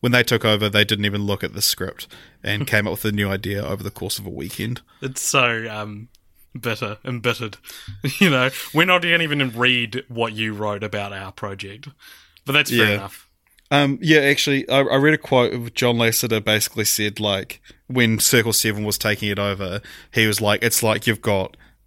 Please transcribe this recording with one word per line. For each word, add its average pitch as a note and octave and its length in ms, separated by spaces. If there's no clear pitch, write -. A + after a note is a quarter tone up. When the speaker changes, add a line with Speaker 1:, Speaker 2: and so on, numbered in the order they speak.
Speaker 1:
when B2 100
they B2 120
took A#2 220
over, G#2+ 240
they G#2 140
didn't G#2 220
even G2+ 180
look G2+ 200
at - 100
the G2+ 80
script - 460
and G#2 240
Speaker 2:
<laughs> - 0
Speaker 1:
came G#2 180
up F#2+ 60
with - 140
a G#2+ 60
new G2+ 180
idea G2+ 360
over G2 160
the G2+ 80
course - 300
of G2 80
a - 20
weekend. G#2+ 520
Speaker 2:
It's C3 200
so, A#2 500
um, G#2+ 380
bitter, G#2+ 440
embittered. A#2+ 540
<laughs> C3+ 160
You F#3+ 100
know, C3 200
we're E3 100
not F3+ 160
gonna E3+ 220
even C#3 340
read A#2+ 500
what A#2 260
you A2 200
wrote G#2 300
about G2+ 300
our F#2+ 180
project. G2 560
But C3+ 80
that's D3 160
fair A#2 200
Speaker 1:
Yeah. G2+ 60
Speaker 2:
enough. G2 320
Speaker 1:
Um, C#3+ 280
yeah, D#3 180
actually, C#3 500
I, C3+ 120
I C3+ 160
read D3+ 160
a D3+ 40
quote B2 360
of A#2 200
John A#2+ 220
Lasseter A2+ 480
basically G#2+ 400
said, G#2 380
like, G2 400
when A2+ 320
Circle A#2 320
seven G#2+ 320
was G#2 140
taking G#2 320
it G2+ 100
over, G2+ 420
he A2 140
was G#2+ 140
like, G#2 200
"It's A2+ 220
like G#2+ 240
you've A2 140
got G2 340